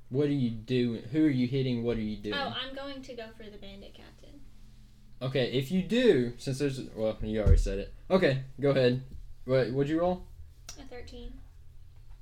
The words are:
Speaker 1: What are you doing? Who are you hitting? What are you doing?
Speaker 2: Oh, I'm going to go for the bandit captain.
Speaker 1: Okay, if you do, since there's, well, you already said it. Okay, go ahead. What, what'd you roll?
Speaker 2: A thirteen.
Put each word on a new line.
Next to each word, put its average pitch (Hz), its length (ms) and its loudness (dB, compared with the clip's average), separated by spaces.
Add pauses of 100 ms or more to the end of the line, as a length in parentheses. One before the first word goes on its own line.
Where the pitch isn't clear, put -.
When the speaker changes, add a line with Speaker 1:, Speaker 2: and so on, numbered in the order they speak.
(100)
Speaker 1:
What 131 160 2
are 143 60 2
you 127 180 2
doing? 117 520 0 (100)
Who 156 120 6
are 156 60 6
you 127 160 2
hitting? 127 360 0
What 117 140 2
are 110 60 -2
you 107 140 -2
doing? 104 200 -4
Speaker 2:
Oh, 269 180 -2
I'm 262 200 -8
going 269 280 -8
to 262 120 -14
go 226 100 -10 (120)
for 226 80 -16
the 208 140 -16
bandit 196 360 -16
captain. - 460 -20 (840)
Speaker 1:
Okay, 131 300 2
if 135 200 0
you 185 100 4
do, 175 540 6
since 135 220 -4
there's, 135 220 0 (140)
well, 110 280 0
you 110 180 0
already 104 160 8
said 98 220 2
it. - 160 -8 (160)
Okay, 160 320 4 (180)
go 139 100 4
ahead. 131 320 4 (440)
What, 127 260 4
what'd 139 180 0
you 160 100 2
roll? 185 240 0 (540)
Speaker 2:
A 285 60 -16
thirteen. 240 480 -12 (880)